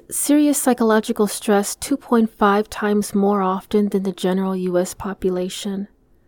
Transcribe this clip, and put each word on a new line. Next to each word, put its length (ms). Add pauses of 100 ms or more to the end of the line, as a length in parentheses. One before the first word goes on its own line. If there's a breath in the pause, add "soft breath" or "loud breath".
serious 480
psychological 680
stress 480
two 220
point 320
five 400
times 440
more 280
often 480
than 140
the 100
general 420
U 220
S 160
population. 960 (380)